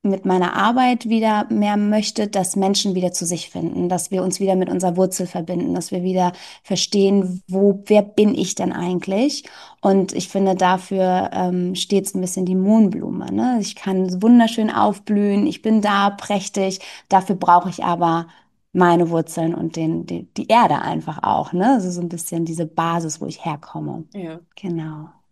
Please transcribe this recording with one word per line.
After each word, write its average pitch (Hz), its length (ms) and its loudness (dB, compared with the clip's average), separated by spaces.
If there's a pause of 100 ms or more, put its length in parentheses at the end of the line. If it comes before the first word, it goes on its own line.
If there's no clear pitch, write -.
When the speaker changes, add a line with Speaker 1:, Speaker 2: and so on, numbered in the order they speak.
Speaker 1:
mit 190 240 -2
meiner 185 300 0
Arbeit 247 540 0
wieder 220 420 0
mehr 208 240 0
möchte, 208 540 0
dass 190 260 -2
Menschen 196 400 0
wieder 180 160 0
zu 175 140 -6
sich 165 240 -6
finden, 175 400 -4
dass 180 220 -4
wir 185 120 0
uns 180 160 -4
wieder 190 160 2
mit 185 140 0
unserer 180 260 0
Wurzel 185 320 0
verbinden, 175 480 -4
dass 170 160 -6
wir 185 120 -4
wieder 180 280 2 (320)
verstehen, 196 880 0
wo, 196 360 2
wer 208 160 6
bin 208 320 2
ich 180 220 -4
denn 185 160 -2
eigentlich? 190 720 -2 (380)
Und 196 320 2
ich - 160 -6
finde, 190 260 0
dafür, 185 800 0
ähm, 180 420 -2
steht's 196 400 -2
ein 185 60 -2
bisschen 185 240 -4
die 185 100 0
Mohnblume, 202 800 2
ne? 233 260 0
Ich 196 160 -8
kann 190 480 -2
wunderschön 226 480 6
aufblühen, 202 760 0
ich - 160 -4
bin 220 200 2
da, 202 300 2
prächtig, 196 680 -4 (300)
dafür 190 260 2
brauche 180 340 4
ich - 140 -6
aber 170 440 0 (460)
meine 175 380 4
Wurzeln 165 440 -2
und 160 200 -6
den, 165 320 -2
die, 175 260 -10
die - 140 -6
Erde 208 340 4
einfach 160 420 -6
auch, - 300 -2
ne? 202 220 2
Also 185 160 -2
so 175 100 -6
ein 175 80 -6
bisschen 165 360 -6
diese 165 200 -4
Basis, 165 560 -4
wo - 60 -8
ich - 180 -14
herkomme. 156 680 -10
Speaker 2:
Ja. 170 280 -12 (140)
Speaker 1:
Genau. 160 580 -8 (180)